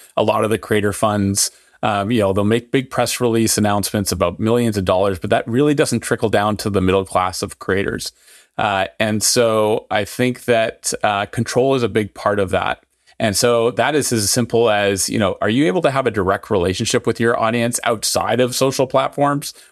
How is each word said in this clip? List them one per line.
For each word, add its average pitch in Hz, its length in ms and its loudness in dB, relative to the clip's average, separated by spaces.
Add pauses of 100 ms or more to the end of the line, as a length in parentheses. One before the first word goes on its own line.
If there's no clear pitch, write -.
(160)
a 110 80 2
lot 107 180 2
of 107 80 0
the 110 80 0
creator 104 340 0
funds. 101 600 0 (280)
Um, 104 300 -2
you 120 80 2
know, 98 140 2
they'll 101 100 2
make 117 300 0
big 135 180 -2
press - 300 -2
release 113 360 2
announcements 104 540 0
about 90 300 -2
millions 113 360 0
of 95 80 -2
dollars, 92 360 0
but 101 100 -6
that 117 160 0
really 143 280 2
doesn't 131 260 0
trickle 117 280 -2
down 104 280 0
to 104 140 -4
the 98 100 0
middle 92 240 2
class 90 360 -2
of - 200 -10
creators. - 500 -4 (460)
Uh, 98 300 0 (120)
and 107 240 0
so 110 680 2
I 104 120 0
think 127 420 -4
that, 113 460 -2 (120)
uh, 104 220 0
control 123 500 0
is 120 80 0
a 110 40 -2
big 104 260 -2
part 101 260 0
of 92 100 0
that. - 340 -2 (360)
And 107 160 0
so 120 360 2
that 123 240 0
is 131 160 0
as 107 180 0
simple 117 400 2
as, 101 380 0
you 110 100 -2
know, 98 220 2
are 104 80 0
you 131 180 2
able 180 160 0
to 151 80 4
have 131 160 0
a 113 40 2
direct 101 400 -2
relationship 95 540 0
with 113 140 -2
your 117 180 2
audience 117 460 -2
outside 110 580 -2
of 123 140 2
social 135 320 0
platforms? 143 680 -2 (180)